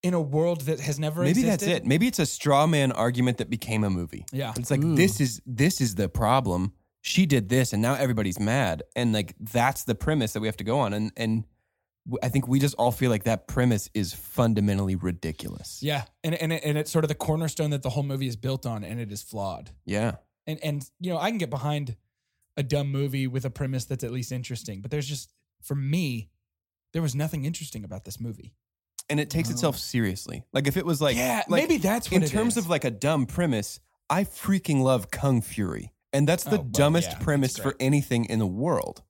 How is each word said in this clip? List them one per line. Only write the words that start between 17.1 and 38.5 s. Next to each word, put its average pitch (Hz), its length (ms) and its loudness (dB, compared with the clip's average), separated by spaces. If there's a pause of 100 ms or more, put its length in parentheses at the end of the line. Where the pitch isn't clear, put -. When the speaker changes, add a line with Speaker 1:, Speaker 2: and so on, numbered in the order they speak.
Speaker 1:
cornerstone 156 560 -2
that 139 120 -2
the 135 80 -2
whole 135 140 -2
movie 135 240 -2
is 113 80 -4
built 127 300 -4
on, 110 180 -6
and 110 160 -8
it 107 100 -8
is 104 120 -10
flawed. 98 480 -8 (160)
Speaker 2:
Yeah. 104 300 0 (300)
Speaker 1:
And, 156 160 -6
and, 147 260 -4 (120)
you 180 120 -4
know, 160 60 -2
I 185 120 0
can 226 80 -2
get 165 120 -2
behind 143 460 -4 (640)
a 147 40 -2
dumb 139 300 0
movie 135 340 0
with 127 200 -4
a 127 40 -2
premise 131 360 -4
that's 127 180 -6
at 117 80 -6
least 127 200 -6
interesting, 113 500 -8
but 117 80 -10
there's 147 180 -2
just, 143 240 -8 (300)
for - 120 -6
me, 139 540 -2 (640)
there 165 100 -2
was 135 120 0
nothing 147 320 -2
interesting 143 380 -8
about 95 200 -12
this - 160 -14
movie. 113 320 -10 (580)
Speaker 2:
And 147 100 2
it 147 80 -2
takes 147 220 0
Speaker 3:
Oh. - 20 -2
Speaker 2:
itself - 260 0
seriously. - 680 -2 (100)
Like, 139 120 2
if 143 120 0
it 170 80 -2
was 151 160 0
like, 135 140 2
Speaker 1:
Yeah, 127 320 0
Speaker 2:
like, - 200 4
Speaker 1:
maybe 320 80 4
that's 208 340 0
what 185 60 2
Speaker 2:
in 190 60 6
Speaker 1:
it 147 80 0
Speaker 2:
terms 226 260 2
Speaker 1:
is. 214 80 0
Speaker 2:
of, 165 60 -6
like, 156 140 2
a 127 60 2
dumb 135 360 0
premise, 135 520 -2 (300)
I 190 160 2
freaking 170 580 0
love 127 280 2
Kung 127 320 2
Fury. - 500 -6 (220)
And 147 140 4
that's 180 160 2
the - 140 -2
Speaker 1:
Oh, - 20 0
well, 135 100 -8
Speaker 2:
dumbest 151 400 4
Speaker 1:
yeah, - 60 -8
it's - 80 -6
Speaker 2:
premise 143 320 0
for 107 60 -8 (100)
Speaker 1:
great. - 80 -10
Speaker 2:
anything 131 460 2
in 110 120 -2
the 110 80 2
world. 113 640 -2